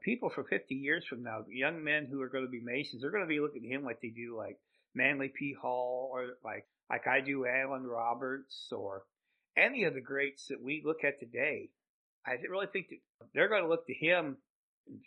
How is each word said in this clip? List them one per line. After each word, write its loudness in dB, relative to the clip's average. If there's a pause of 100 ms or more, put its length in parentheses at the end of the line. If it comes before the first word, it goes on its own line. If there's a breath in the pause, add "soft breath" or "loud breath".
People 0
for -4
fifty -2
years 2
from -6
now, -6
young 0
men 2
who -2
are -2
gonna -2
be -6
Masons, -4
they're -2
gonna 2
be 2
looking -2
at -2
him -6
like -6
they -6
do, -8
like, -6 (380)
Manly 2
P. -2
Hall -2
or -4 (140)
like, -6 (240)
like 0
I 6
do 0
Alan 2
Roberts -2
or -4 (520)
any 6
of 4
the -4
greats -2
that -6
we -2
look 0
at 2
today. -2 (560)
I 0
th-, -6
really 0
think -2
that -20
they're 6
gonna 4
look 2
to -6
him 4 (500)
in -16
the -16